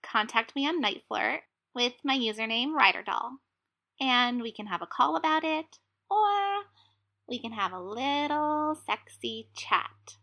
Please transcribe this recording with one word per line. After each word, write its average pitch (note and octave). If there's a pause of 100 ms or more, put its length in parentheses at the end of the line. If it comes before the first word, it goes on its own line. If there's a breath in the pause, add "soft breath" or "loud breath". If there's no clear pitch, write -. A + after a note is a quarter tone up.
Contact A3+
me C#4
on E4
Night G#3
Flirt - (340)
with A#3+ (100)
my C4+
username, A3+
Ryder G3
Doll, B3+ (600)
and B3
we A3+
can G#3+
have F3+
a E3+
call D4
about D#4
it, D#4+ (300)
or G4+ (640 soft breath)
we B3
can A3+
have G3
a F#3
little D4
sexy A3
chat. -